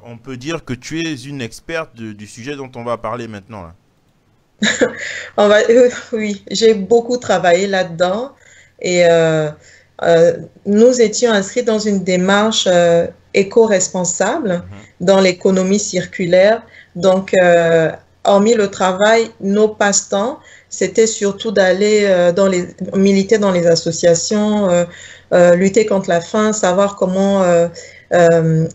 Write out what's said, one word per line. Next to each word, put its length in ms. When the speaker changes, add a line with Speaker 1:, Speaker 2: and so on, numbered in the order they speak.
Speaker 1:
on 140
peut 180
dire 280
que 100
tu 260
es 140
une 260
experte 560
de, 160
du 140
sujet 300
dont 180
on 80
va 160
parler 300
maintenant, 340
là. 120
Speaker 2:
<laughs> 260
On 100
va, 140
euh, 180
oui, 380
j'ai 240
beaucoup 440
travaillé 500
là-dedans 640
et, 260
euh, 420
euh, 300
nous 340
étions 320
inscrits 320
dans 160
une 240
démarche, 640
euh, 400
éco-responsable 1200
Speaker 1:
Mhm. 520
Speaker 2:
dans 140
l'économie 580
circulaire. 840
Donc, 380
euh, 560
hormis 300
le 140
travail, 600
nos 260
passe-temps, 680
c'était 360
surtout 440
d'aller, 540
euh, 280
dans 160
les, 200
militer 420
dans 140
les 160
associations, 1040
euh, 160
euh, 200
lutter 300
contre 240
la 140
faim, 320
savoir 420
comment, 460
euh, 260
euh, 600